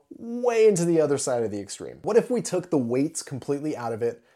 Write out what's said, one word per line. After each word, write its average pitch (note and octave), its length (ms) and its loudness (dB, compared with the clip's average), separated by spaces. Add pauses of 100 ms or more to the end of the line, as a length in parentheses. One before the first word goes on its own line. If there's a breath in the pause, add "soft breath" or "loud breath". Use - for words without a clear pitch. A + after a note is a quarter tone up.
(180)
way A#3 500 2
into E3+ 180 4
the E3+ 160 4
other C#3+ 160 2
side B2 260 0
of G#2 80 -2
the G#2 80 -6
extreme. C#2 440 -12
What G#3 120 2
if A3+ 140 4
we A#3+ 120 -2
took - 280 -4
the D#3+ 80 0
weights C3 460 -2
completely C#3+ 520 -6
out A#2 160 -8
of A2+ 120 -6
it A#2 200 -4 (120)